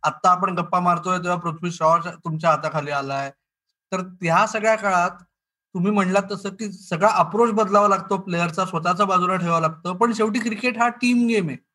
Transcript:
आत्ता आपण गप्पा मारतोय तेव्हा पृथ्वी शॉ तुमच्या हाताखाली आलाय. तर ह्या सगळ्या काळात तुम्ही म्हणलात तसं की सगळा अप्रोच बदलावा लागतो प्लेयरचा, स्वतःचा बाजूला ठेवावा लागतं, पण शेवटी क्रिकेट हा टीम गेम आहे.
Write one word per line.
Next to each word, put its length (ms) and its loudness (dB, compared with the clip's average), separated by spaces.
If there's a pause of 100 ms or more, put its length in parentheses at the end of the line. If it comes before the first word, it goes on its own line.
आत्ता 280 2
आपण 240 2
गप्पा 260 -2
मारतोय 380 0
तेव्हा 180 -2
पृथ्वी 340 -6
शॉ 260 2 (100)
तुमच्या 440 -2
हाताखाली 400 -2
आलाय. 400 -4 (600)
तर 80 -2 (220)
ह्या 240 4
सगळ्या 280 0
काळात 360 0 (640)
तुम्ही 180 0
म्हणलात 300 2 (100)
तसं 160 -8
की 240 -10
सगळा 360 0
अप्रोच 420 2
बदलावा 380 4
लागतो 280 0
प्लेयरचा, 480 -2
स्वतःचा 400 0
बाजूला 320 2
ठेवावा 240 0
लागतं, 360 -4
पण 160 2
शेवटी 280 0
क्रिकेट 380 -4
हा 100 2
टीम 380 2
गेम 220 0
आहे. 80 -8 (180)